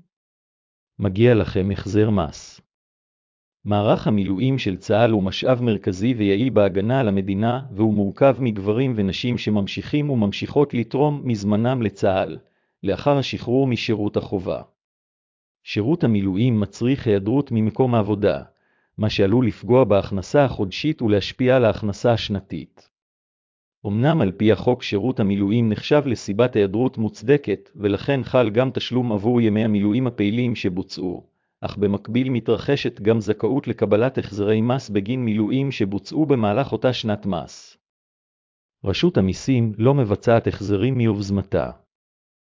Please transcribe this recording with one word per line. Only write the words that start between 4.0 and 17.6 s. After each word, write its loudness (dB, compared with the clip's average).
המילואים 0
של -4
צה"ל 2
הוא 2
משאב 0
מרכזי 0
ויעיל 2
בהגנה 2
על 0
המדינה, -2
והוא 2
מורכב 2
מגברים 0
ונשים -2
שממשיכים -2
וממשיכות 0
לתרום 0
מזמנם 0
לצה"ל, -2
לאחר 0
השחרור -2
משירות -2
החובה. -4
שירות -2
המילואים 2
מצריך -2
היעדרות 0
ממקום 2